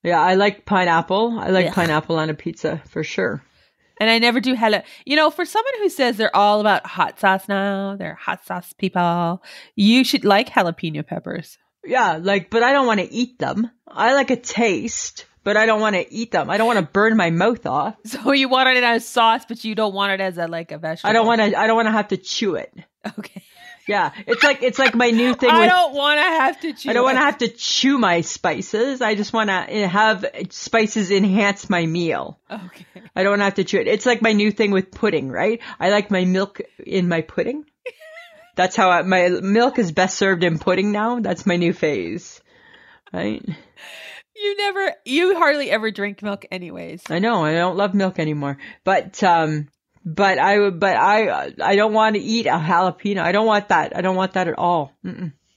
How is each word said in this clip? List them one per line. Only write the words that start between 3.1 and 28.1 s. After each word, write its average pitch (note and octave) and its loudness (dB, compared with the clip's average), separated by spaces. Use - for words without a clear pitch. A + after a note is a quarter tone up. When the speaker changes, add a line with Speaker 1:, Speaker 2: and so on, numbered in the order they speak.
Speaker 2:
And A3 2
I A3+ 4
never A#3 2
do B3+ -2
jala-, G#3+ 2
you C4+ -2
know, D4+ 4
for E4+ -6
someone A#4 -4
who G#4 0
says B3 -2
they're A3 -2
all G#3 4
about G#3 2
hot - -4
sauce F#3+ 2
now, G3 -4
they're E3 -12
hot - -8
sauce F3+ -12
people, F3 -2
you A3 4
should B3+ -2
like G3+ 4
jalapeno E3 -2
peppers. - -10
Speaker 1:
Yeah, G#3+ 0
like, G3 -2
but A3+ 2
I B3+ 4
don't C#4 2
wanna G#3 0
eat A#3+ -6
them. G3 -4
I A#3 2
like C#4 2
a B3+ 2
taste, A3 -4
but G3+ 0
I A3 4
don't A3 2
wanna G#3 0
eat A3+ -8
them. D#3+ -2
I F#3 0
don't A3 2
wanna A3+ 2
burn G#3+ 2
my F3 2
mouth F#3 0
off. D3+ -4
Speaker 2:
<laughs> - -20
So A3+ -4
you C4+ 2
want C4 4
it B3 2
as A#3 2
sauce, A3+ 2
but B3 -12
you A3 -6
don't G#3+ 0
want G3 -2
it F#3+ -2
as F#3 -4
a, E3+ -4
like, E3+ -8
a D3+ -12
vegetable. D#3+ -4
Speaker 1:
I - 4
don't A3 4
wanna, A3 4
I G#3 2
don't A3 4
wanna A3 2
have G#3+ 0
to G3 0
chew F#3 -4
it. - -10
Speaker 2:
Okay. - -18
Speaker 1:
Yeah, G3 0
it's A#3+ 2
like, C#4+ 2
it's B3 0
like C4+ 2
my A#3 2
new A#3+ 2
thing B3 2
Speaker 2:
I D#4+ 6
Speaker 1:
with F4+ 6
Speaker 2:
don't E4+ 2
wanna D4 2
have D#4+ 2
to D#4+ -6
chew - -10
Speaker 1:
I G#3+ -2
don't A#3+ 2
wanna C4 2
Speaker 2:
it. D4 2
Speaker 1:
have D4 0
to A#3 -2
chew - 0
my F3+ 2